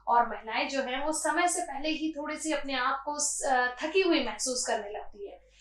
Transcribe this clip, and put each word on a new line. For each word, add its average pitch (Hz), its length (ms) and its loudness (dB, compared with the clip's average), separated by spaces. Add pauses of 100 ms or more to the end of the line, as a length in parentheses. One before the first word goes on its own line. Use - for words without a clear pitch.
और 233 220 6
महिलाएं 226 400 -2
जो 269 120 0
हैं 262 240 -2
वो 311 80 0
समय 320 340 2
से 349 140 0
पहले 302 280 -4
ही 311 280 -2
थोड़ी 302 200 -6
सी 311 140 -4
अपने 269 220 -2
आप 262 320 0
को 294 140 -4
स-, - 260 -2
अ, 247 360 4
थकी 320 200 4
हुई 311 240 6
महसूस 233 420 -2
करने 208 220 -2
लगती 208 380 -10
है। - 140 -16 (200)